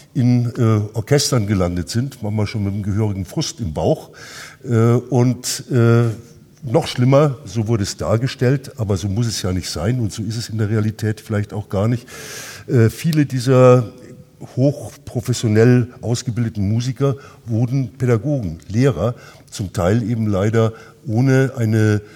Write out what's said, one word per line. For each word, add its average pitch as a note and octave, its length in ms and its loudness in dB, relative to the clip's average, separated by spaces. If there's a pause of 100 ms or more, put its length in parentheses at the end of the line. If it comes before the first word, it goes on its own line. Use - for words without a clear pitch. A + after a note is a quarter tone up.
(120)
in, B2 440 2
äh, A2 240 4 (120)
Orchestern A#2 540 0
gelandet F2 420 0
sind, C3+ 340 -4
manchmal G#2 240 -2
schon G#2 160 -6
mit G2 120 -2
einem G#2 80 -4
gehörigen G2+ 420 -2
Frust - 360 -8
im E2+ 120 -6
Bauch. F#2 380 -2 (520)
Äh, B2+ 120 -2
und, A#2+ 960 2
äh, A#2 400 4 (520)
noch A2 240 0
schlimmer, C3+ 600 2
so G#2 220 -4
wurde A2 160 0
es - 120 -6
dargestellt, B2 840 -2
aber G2+ 200 -2
so G2+ 100 -4
muss A2 180 0
es G#2 140 -6
ja F#2 120 -2
nicht F#2 180 -4
sein A2 280 -2
und A2+ 140 -4
so A2+ 100 -8
ist G#2+ 140 -6
es A#2 140 -8
in A2 80 -6
der G#2+ 100 0
Realität G#2+ 520 -2
vielleicht G#2 340 -4
auch G2+ 160 -8
gar G2+ 180 0
nicht. A#2+ 180 -4 (640)
Äh, A2+ 220 4
viele D#3 340 0
dieser B2+ 680 4 (640)
hochprofessionell B2 1300 2 (140)
ausgebildeten A2 640 -4
Musiker B2 480 -2 (300)
wurden A#2+ 500 -2
Pädagogen, A#2+ 640 -2 (100)
Lehrer, A2+ 460 0 (360)
zum F#2+ 220 -8
Teil G#2 300 2
eben A2+ 240 -2
leider G#2+ 480 0 (320)
ohne C3 500 2
eine, G#2+ 460 2 (140)